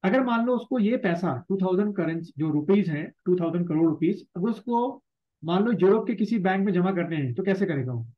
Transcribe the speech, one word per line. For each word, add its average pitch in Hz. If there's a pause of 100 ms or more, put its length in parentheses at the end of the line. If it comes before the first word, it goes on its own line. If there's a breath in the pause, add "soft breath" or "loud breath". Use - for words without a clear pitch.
अगर 247
मान 233
लो 247
उसको 247
ये 220
पैसा 170
two 196
thousand 190
currency, 165
जो 156
rupees 165
हैं, 151 (120)
टू 180
थाउजेंड 175
करोड़ 160
rupees, 165 (100)
अगर 180
उसको 233 (420)
मान 185
लो 240
Europe 196
के 233
किसी 214
bank 190
में 208
जमा 180
करने 170
हैं, 131
तो 190
कैसे 190
करेगा 135
वो? 117 (120)